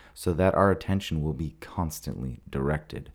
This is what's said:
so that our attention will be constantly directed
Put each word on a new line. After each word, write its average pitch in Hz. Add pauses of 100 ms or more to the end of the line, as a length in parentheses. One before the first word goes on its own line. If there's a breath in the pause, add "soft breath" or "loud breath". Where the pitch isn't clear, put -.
(140)
so -
that 92
our 98
attention 92
will 76
be 73
constantly -
directed -